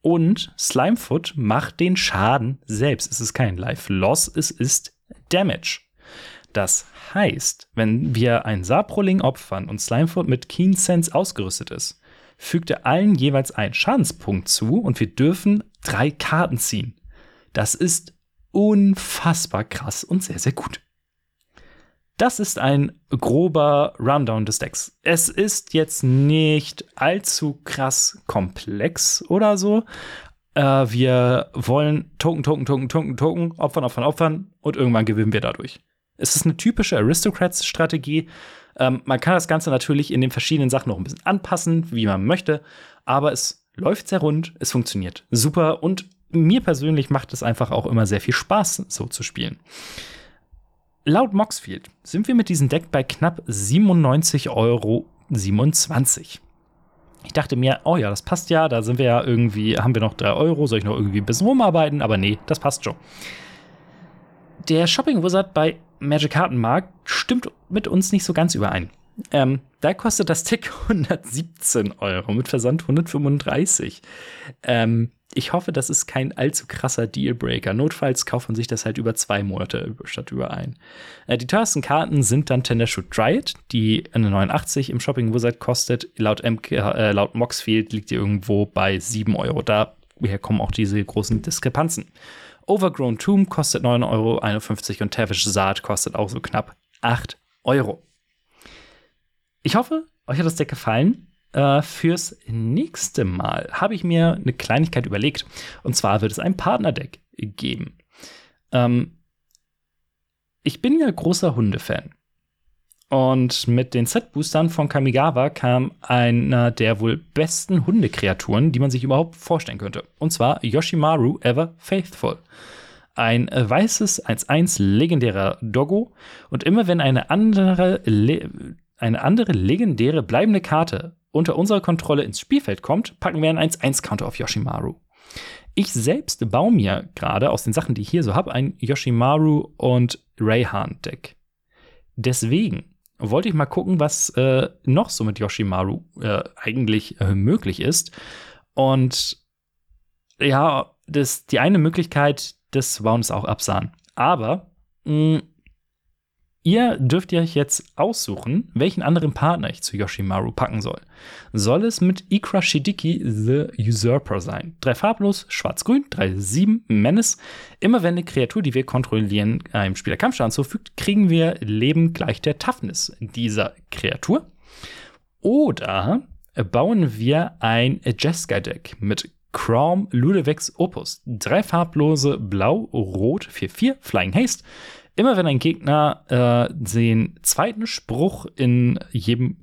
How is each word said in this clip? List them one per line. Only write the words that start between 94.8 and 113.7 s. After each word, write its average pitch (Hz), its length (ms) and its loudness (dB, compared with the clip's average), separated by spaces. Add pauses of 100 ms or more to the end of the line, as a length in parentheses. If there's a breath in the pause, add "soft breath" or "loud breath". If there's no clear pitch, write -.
und 101 140 -4
Tavish 101 300 -2
Saat 98 380 0
kostet - 340 -4
auch 104 120 -2
so 120 120 -8
knapp - 360 -8 (240)
acht - 380 -2 (240)
Euro. 127 400 0 (1600 loud breath)
Ich 151 140 0
hoffe, 320 300 -2 (200)
euch 131 120 -4
hat 165 80 2
das 165 80 0
Deck 160 140 -2
gefallen. 135 600 0 (240)
Äh, 139 300 2
fürs - 640 -4
nächste 117 800 -2
Mal 90 480 -4
habe 214 220 -2
ich 180 100 -8
mir 165 300 4
eine 127 180 -4
Kleinigkeit 131 540 0
überlegt. 104 400 -4 (360 loud breath)
Und - 140 -2
zwar 101 240 2
wird 107 120 0
es - 60 -10
ein 185 180 -2
Partnerdeck 175 640 -2 (160)
geben. - 640 -8 (720 loud breath)
Ähm, 123 460 2 (1400)
ich - 200 -4
bin 294 180 4
ja 285 100 2
großer 170 460 0
Hundefan. - 540 -2 (1000)
Und 131 600 2
mit 127 260 2